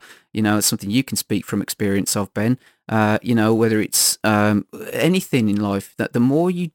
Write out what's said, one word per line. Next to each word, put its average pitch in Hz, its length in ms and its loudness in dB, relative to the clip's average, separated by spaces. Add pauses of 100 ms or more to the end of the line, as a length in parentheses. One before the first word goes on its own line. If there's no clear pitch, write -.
(340)
you 110 80 -2
know, 107 160 4
it's 101 80 0
something 98 240 -4
you 123 140 2
can - 140 -8
speak - 280 -4
from 104 160 -4
experience 98 540 -2
of, 104 180 -4
Ben, 117 240 0 (320)
uh, 110 320 2
you 117 140 0
know, 110 180 2
whether 110 260 2
it's, - 440 -2
um, 104 420 2 (260)
anything 139 580 0
in 101 120 0
life, 101 360 -4
that - 160 -4
the 120 60 0
more 143 300 2
you 180 260 -2